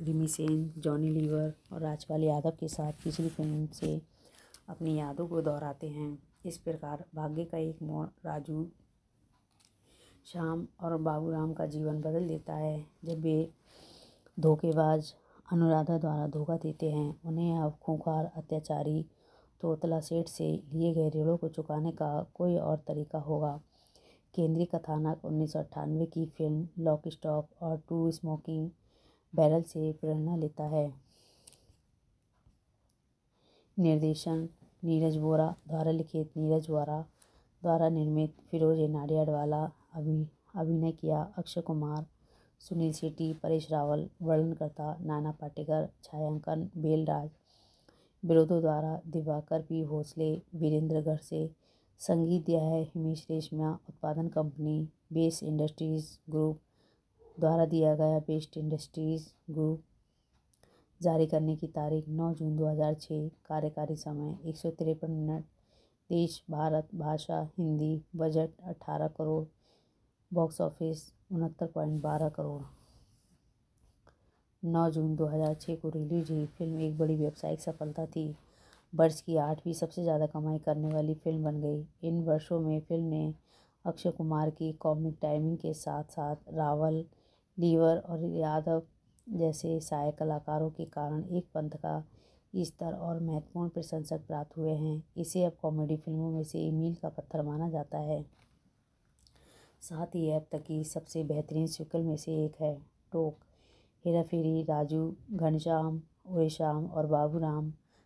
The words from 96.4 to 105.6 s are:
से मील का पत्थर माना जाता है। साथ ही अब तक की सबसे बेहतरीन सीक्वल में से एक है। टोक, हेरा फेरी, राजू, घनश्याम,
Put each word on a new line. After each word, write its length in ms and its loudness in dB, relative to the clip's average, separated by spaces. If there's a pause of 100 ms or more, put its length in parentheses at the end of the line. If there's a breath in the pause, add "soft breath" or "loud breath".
से 280 -4
मील 220 0
का 160 -8
पत्थर 320 -4
माना 280 -2
जाता 300 -4
है। 200 -2 (1600 soft breath)
साथ 320 -8
ही 160 0
अब 220 0
तक 100 -4
की 220 -4
सबसे 400 -6
बेहतरीन 440 0
सीक्वल 340 -4
में 140 0
से 280 -2
एक 160 -4
है। 140 0 (380)
टोक, 240 -2 (680 soft breath)
हेरा 180 4
फेरी, 400 0
राजू, 520 0 (180)
घनश्याम, 680 2 (260)